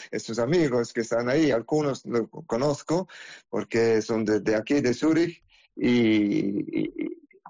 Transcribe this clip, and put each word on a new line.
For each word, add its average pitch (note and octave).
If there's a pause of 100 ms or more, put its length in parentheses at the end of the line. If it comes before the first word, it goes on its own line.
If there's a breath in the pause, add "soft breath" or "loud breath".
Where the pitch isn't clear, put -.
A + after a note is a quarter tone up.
(120)
estos A2
amigos B2
que A#2+
están A#2
ahí, D3
algunos C3+
los A#2 (180)
conozco, D3 (400 loud breath)
porque A2+
son A2
de, G#2+
de G#2
aquí, C#3
de A#2+
Zúrich, D#3+ (320 soft breath)
y, A#2+
y, G#2
y, G1+ (320)